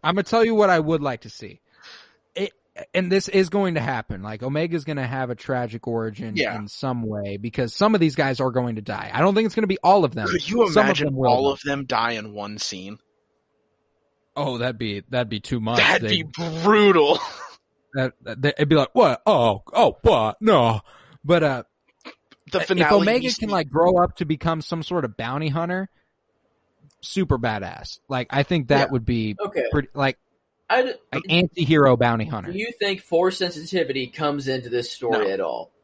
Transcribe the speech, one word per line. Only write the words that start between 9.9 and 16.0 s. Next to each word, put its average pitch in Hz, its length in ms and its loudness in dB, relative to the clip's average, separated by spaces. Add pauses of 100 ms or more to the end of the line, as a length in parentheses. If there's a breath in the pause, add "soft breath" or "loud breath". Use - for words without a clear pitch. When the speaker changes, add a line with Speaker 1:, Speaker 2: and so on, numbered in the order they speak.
Speaker 1:
of 139 100 0
them. 110 140 -4
Speaker 2:
Could 90 220 -2
you 214 80 -2
Speaker 1:
Some 226 100 6
of 170 40 -2 (140)
Speaker 2:
imagine 139 220 0
Speaker 1:
them 135 80 -2
will, 131 140 2
Speaker 2:
all 127 160 4
Speaker 1:
though. 139 80 2
Speaker 2:
of 135 100 -8
them 139 220 -4
die 117 280 0
in 107 200 -10
one 104 240 -10
scene? 101 400 -10 (1400)
Speaker 1:
Oh, 143 220 -4
that'd 120 200 -4
be, 104 320 -6
that'd 123 200 -2
be 107 100 -6
too 120 220 -4
much. 113 160 -2
Speaker 2:
That'd 180 320 2